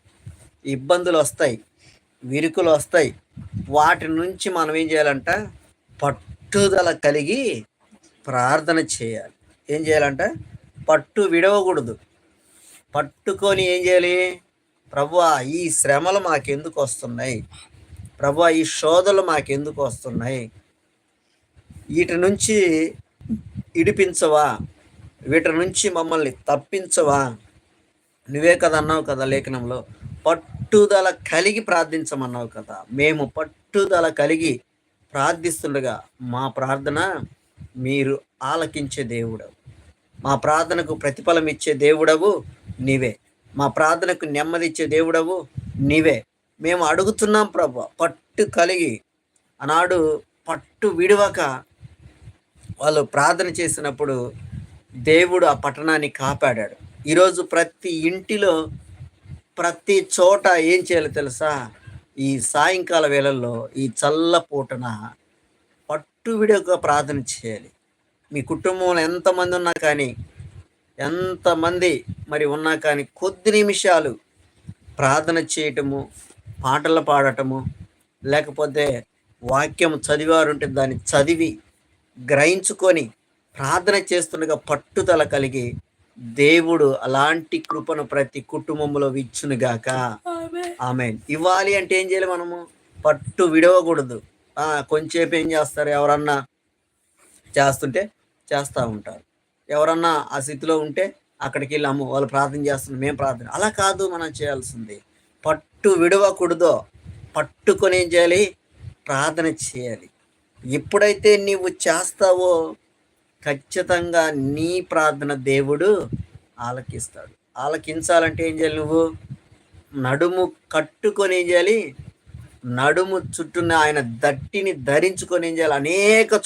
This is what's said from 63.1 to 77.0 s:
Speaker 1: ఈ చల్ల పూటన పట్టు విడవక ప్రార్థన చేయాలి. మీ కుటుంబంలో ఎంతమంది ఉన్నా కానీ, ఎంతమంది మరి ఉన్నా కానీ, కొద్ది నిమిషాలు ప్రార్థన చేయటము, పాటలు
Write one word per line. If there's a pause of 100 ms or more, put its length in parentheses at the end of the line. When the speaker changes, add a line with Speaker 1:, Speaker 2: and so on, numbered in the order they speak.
Speaker 1:
ఈ
చల్ల
పూటన (800)
పట్టు
విడవక
ప్రార్థన
చేయాలి. (640)
మీ
కుటుంబంలో
ఎంతమంది
ఉన్నా
కానీ, (800)
ఎంతమంది (240)
మరి
ఉన్నా
కానీ,
కొద్ది
నిమిషాలు (800)
ప్రార్థన
చేయటము, (560)
పాటలు